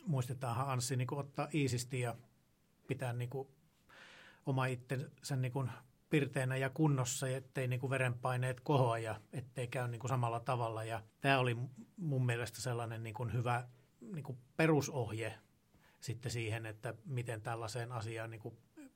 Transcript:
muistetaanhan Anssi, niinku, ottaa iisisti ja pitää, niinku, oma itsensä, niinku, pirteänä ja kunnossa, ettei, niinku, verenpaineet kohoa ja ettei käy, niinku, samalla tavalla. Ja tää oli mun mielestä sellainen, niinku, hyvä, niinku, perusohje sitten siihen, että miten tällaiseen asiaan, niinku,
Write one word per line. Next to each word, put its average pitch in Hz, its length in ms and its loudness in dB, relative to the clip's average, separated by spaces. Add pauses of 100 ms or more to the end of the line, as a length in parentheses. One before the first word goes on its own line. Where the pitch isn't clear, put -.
muistetaanhan 131 640 0
Anssi, 127 260 0
niinku, 127 220 0
ottaa 143 360 -2
iisisti 131 460 0
ja 117 160 -2 (720)
pitää, 123 260 -2
niinku, 123 380 -4 (920)
oma 131 200 4
itsensä, 131 680 -4
niinku, 127 320 0 (420)
pirteänä 131 480 2
ja 135 120 2
kunnossa, 135 580 4
ettei, 131 400 -2
niinku, 127 220 0
verenpaineet 127 680 0
kohoa 127 380 6
ja 110 240 -4 (120)
ettei 123 340 -4
käy, 123 200 0
niinku, 120 200 -4
samalla 120 320 2
tavalla. 117 440 0
Ja 113 200 -4 (180)
tää 135 180 6
oli 123 180 4 (400)
mun 139 280 2
mielestä 120 360 0
sellainen, 117 420 -2
niinku, 113 220 -4
hyvä, 120 420 0 (340)
niinku, 160 360 -8 (200)
perusohje 123 760 2 (640)
sitten - 320 -6
siihen, 113 340 -2
että 110 280 -6 (120)
miten 120 360 -4
tällaiseen 117 500 -4
asiaan, 113 380 -4
niinku, 113 280 -10 (380)